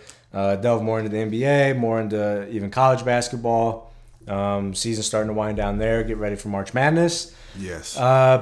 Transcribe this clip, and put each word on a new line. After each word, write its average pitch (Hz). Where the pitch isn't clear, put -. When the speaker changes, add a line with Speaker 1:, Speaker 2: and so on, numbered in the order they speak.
Speaker 1:
uh, 98
delve 113
more 110
into 110
the 107
N 110
B 113
A, 139
more 113
into 104
even 101
college 127
basketball. 117
Um, 101
season 110
starting 107
to 107
wind 107
down 104
there. 113
Get 107
ready 104
for 104
March 98
Madness. 160
Speaker 2:
Yes. 87
Speaker 1:
Uh, 131